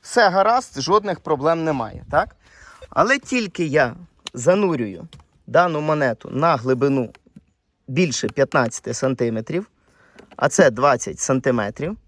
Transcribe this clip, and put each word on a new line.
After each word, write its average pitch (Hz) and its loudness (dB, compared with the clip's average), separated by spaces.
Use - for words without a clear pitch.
все 226 2
гаразд, 196 0
жодних 190 0
проблем 160 -2
немає, 127 -4
так? 165 -2
Але 233 2
тільки 214 -2
я 147 0
занурюю 143 0
дану 165 2
монету 151 -2
на 156 2
глибину 127 0
більше 135 -2
п'ятнадцяти 127 -2
сантиметрів, 127 -4
а 143 0
це 156 6
двадцять 120 0
сантиметрів 131 -2